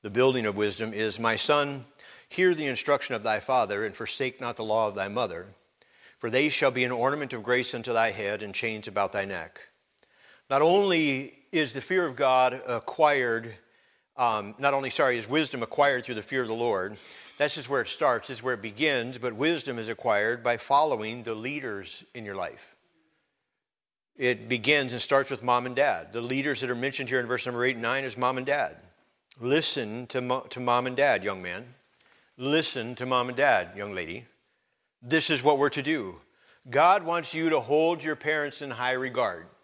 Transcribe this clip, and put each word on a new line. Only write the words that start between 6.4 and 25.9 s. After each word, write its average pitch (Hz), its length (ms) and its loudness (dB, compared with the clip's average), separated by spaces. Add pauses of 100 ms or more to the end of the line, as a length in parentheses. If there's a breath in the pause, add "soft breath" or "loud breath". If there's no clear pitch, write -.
shall 135 220 4
be 123 120 0
an 123 80 0
ornament 135 420 0
of 113 80 -8
grace 123 320 2
unto 120 180 -6
thy 113 200 4
head 101 320 -4
and 101 100 -10
chains 110 340 -4
about 98 260 -2
thy 98 120 -2
neck." 87 440 -10 (800 soft breath)
Not 139 120 4
only 160 760 4 (120)
is 147 220 0
the 131 80 -4
fear 180 240 0
of 131 100 -4
God 127 380 4 (140)
acquired, 120 880 0 (640 soft breath)
um, 110 420 0
not 139 140 4
only, 135 160 -2
sorry, 127 280 2
is 107 100 -6
wisdom 135 360 -2
acquired 135 400 2
through 120 120 -8
the 107 60 -6
fear 131 200 -4
of 117 60 -2
the 110 60 -4
Lord, 107 440 -2 (400 loud breath)
that's 147 180 0
just 131 140 -10
where 135 120 0
it 117 60 -4
starts, 127 420 0
is 117 140 -10
where 123 100 -2
it 104 80 -6
begins, 123 560 -2
but 117 160 -4
wisdom 135 460 -2
is 110 100 -6
acquired 113 540 0
by 120 140 2
following 123 680 0
the 113 100 -6
leaders 113 680 -8 (100)
in 117 120 -12
your 101 100 -10
life. 85 400 -10 (1400)
It 113 320 0
begins 127 420 2
and 120 100 -4
starts 139 300 2
with 113 120 -6
mom 123 220 2
and 127 100 -8
dad. 104 380 0